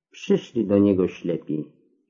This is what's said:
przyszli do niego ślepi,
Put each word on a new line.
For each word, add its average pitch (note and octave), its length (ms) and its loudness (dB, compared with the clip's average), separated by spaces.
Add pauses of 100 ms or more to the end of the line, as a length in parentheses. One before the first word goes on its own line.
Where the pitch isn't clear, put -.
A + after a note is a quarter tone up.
(100)
przyszli - 560 -2
do G2+ 120 4
niego F#2+ 300 4
ślepi, E2 560 -8 (440)